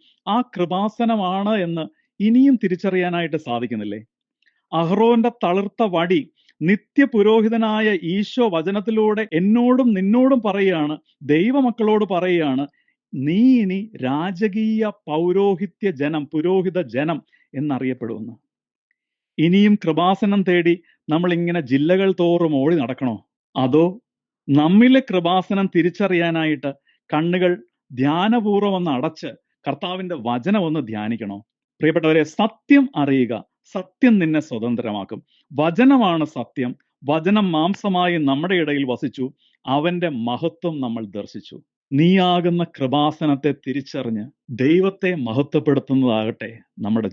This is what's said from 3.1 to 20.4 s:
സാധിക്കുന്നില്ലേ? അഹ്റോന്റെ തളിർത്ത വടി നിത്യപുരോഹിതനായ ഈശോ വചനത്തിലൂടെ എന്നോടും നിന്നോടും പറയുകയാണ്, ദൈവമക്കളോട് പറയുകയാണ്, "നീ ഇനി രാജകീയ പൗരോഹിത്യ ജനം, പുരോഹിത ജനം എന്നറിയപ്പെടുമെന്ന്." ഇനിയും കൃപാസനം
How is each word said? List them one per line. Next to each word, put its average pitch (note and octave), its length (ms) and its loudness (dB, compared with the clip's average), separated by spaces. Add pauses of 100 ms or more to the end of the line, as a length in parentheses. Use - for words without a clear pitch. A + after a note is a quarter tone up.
സാധിക്കുന്നില്ലേ? A2+ 680 -6 (680)
അഹ്റോന്റെ A3 580 2 (140)
തളിർത്ത G3 380 -2
വടി F3 480 0 (320)
നിത്യപുരോഹിതനായ A3 1400 2
ഈശോ G3+ 460 -2
വചനത്തിലൂടെ G#3 840 0
എന്നോടും A#3+ 640 4
നിന്നോടും A#3+ 500 2
പറയുകയാണ്, F#3 540 0 (240)
ദൈവമക്കളോട് G#3+ 800 2
പറയുകയാണ്, E3+ 640 0 (480)
"നീ G#3+ 460 2
ഇനി G3 300 -4 (140)
രാജകീയ G#3 880 -2 (160)
പൗരോഹിത്യ F#3 840 -2
ജനം, D3 340 -4
പുരോഹിത F3 560 -2
ജനം C#3+ 420 -4 (320)
എന്നറിയപ്പെടുമെന്ന്." B2 800 -6 (1040)
ഇനിയും G3 360 6
കൃപാസനം F#3+ 680 0